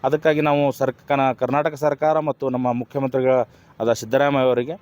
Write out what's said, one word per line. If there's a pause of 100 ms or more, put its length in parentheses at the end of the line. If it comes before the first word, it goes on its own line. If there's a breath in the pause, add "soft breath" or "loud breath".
ಅದಕ್ಕಾಗಿ
ನಾವು
ಸರ್ಕ-,
ಕನ-,
ಕರ್ನಾಟಕ
ಸರ್ಕಾರ
ಮತ್ತು
ನಮ್ಮ
ಮುಖ್ಯಮಂತ್ರಿಗಳ (480 soft breath)
ಆದ
ಸಿದ್ದರಾಮಯ್ಯ
ಅವರಿಗೆ